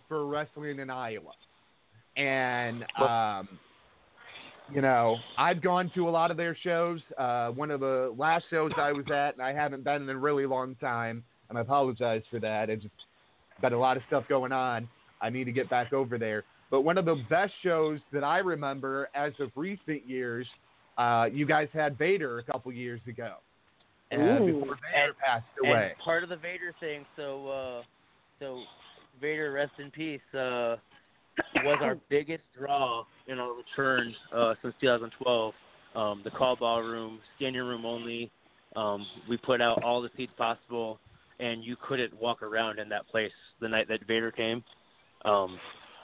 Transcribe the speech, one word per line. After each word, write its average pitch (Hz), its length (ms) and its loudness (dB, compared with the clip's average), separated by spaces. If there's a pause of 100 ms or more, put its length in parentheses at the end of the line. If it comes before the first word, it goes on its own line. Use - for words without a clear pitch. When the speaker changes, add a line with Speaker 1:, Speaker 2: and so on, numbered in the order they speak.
Speaker 1:
for 151 180 -2
wrestling 147 540 -4
in 135 100 -8
Iowa. 113 440 -8 (840)
And, 123 680 0 (140)
Speaker 2:
Well 135 80 6
Speaker 1:
um, 107 420 0 (1200)
you 139 80 0
know, 117 360 6 (200)
I've 165 240 4
gone 180 340 2
to 175 120 2
a 170 40 2
lot 165 200 4
of 160 60 -6
their 170 260 -2
shows. 170 380 0 (160)
Uh, 120 320 0
one 143 220 -4
of 131 100 -2
the 131 360 0
last 160 320 2
shows 160 280 0
I 147 160 2
was 143 100 -4 (100)
at, 143 200 2
and 127 80 -12
I 131 100 -2
haven't 139 320 -2
been 143 200 0
in 135 60 -6
a 135 80 -4
really 139 280 2
long 131 300 -2
time, 117 500 -4 (240)
and 117 80 -6
I 120 40 2
apologize 120 600 2 (100)
for 117 80 -4
that. 107 300 -2
It's 110 140 -4
just 107 100 -16 (680)
been 127 120 2
a 120 40 2
lot 127 200 4
of 123 100 -6
stuff 139 220 2
going 131 240 2
on. 123 340 -2 (340)
I 110 80 0
need 127 140 -2
to 123 80 -4
get 123 180 0
back 123 220 2
over 131 260 0
there. 107 280 -2 (240)
But 135 120 4
one 165 160 4
of 190 60 4
the 160 260 2
best 185 220 2 (100)
shows 156 380 2 (140)
that 143 100 0
I 151 140 4
remember 139 760 -2
as 143 280 -2
of 135 160 -4
recent 156 500 -6
years, 127 400 -4 (500)
uh, 120 340 6
you 143 140 0
guys 151 280 4
had 147 240 0
Vader 151 420 0
a 117 40 -8
couple 131 280 -6
years 120 360 -8
ago. 117 280 -10 (760)
Uh, 113 40 -4
Speaker 3:
Ooh. 202 300 6
Speaker 1:
before 143 300 0
Vader 147 320 2
Speaker 2:
And, 147 100 -4
Speaker 1:
passed 123 280 0 (160)
Speaker 2:
and 135 80 4
Speaker 1:
away. 107 320 4
Speaker 2:
part 165 220 0
of 175 60 -8
the 175 80 -8
Vader 175 420 -8
thing, 147 260 -8 (120)
so, 139 320 -8
uh, 131 320 -8 (580)
so 131 220 -10 (580)
Vader, 151 320 -2
rest 139 280 -2
in 143 120 -14
peace, 151 300 -8 (120)
uh, 123 440 0 (840)
was 147 180 6
our 135 220 2
<coughs> - 60 -16
biggest 151 340 0 (140)
draw 135 460 0 (240)
in 131 120 -6
our 123 140 -4
return, 123 600 2 (220)
uh, 117 260 4
since 123 200 -4
two 135 60 4
thousand 117 240 4 (100)
twelve. 117 320 2 (420)
Um, 104 300 -2
the 107 60 -8
call 127 260 2
ballroom, 117 600 -2 (180)
standing 131 240 -4
room 123 240 -4
only. 117 440 -6 (460)
Um, 104 300 -2 (240)
we 117 80 0
put 123 240 2
out 117 220 4
all 120 180 0
the 120 160 -6
seats 127 200 -8
possible, 117 640 -4 (400)
and 117 240 -6
you 120 140 -8 (100)
couldn't 120 340 -4
walk 117 200 -2
around 110 380 -2
in 104 100 -8
that 104 180 -6
place 110 240 -2 (300)
the 113 80 -4
night 110 180 2
that 110 200 -4
Vader 113 240 0
came. 117 300 -2 (600)
Um, 95 340 2 (460)